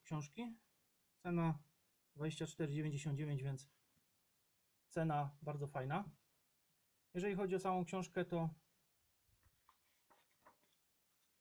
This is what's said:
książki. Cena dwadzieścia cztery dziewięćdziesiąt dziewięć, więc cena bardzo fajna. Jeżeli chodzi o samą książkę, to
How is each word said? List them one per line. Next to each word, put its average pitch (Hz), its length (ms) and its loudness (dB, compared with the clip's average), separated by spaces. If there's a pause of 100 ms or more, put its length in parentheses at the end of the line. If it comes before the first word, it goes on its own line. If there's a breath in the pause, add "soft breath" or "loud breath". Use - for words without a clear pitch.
książki. 190 540 -6 (680)
Cena 165 400 2 (520)
dwadzieścia 156 320 -2
cztery 151 260 -2
dziewięćdziesiąt 147 440 0
dziewięć, 147 260 0
więc 135 260 -4 (1200)
cena 147 520 2
bardzo 143 260 -4
fajna. 139 420 -2 (1040)
Jeżeli 190 220 2
chodzi 190 200 2
o 185 40 2
samą 185 260 2
książkę, 185 400 0
to 165 240 2 (3000)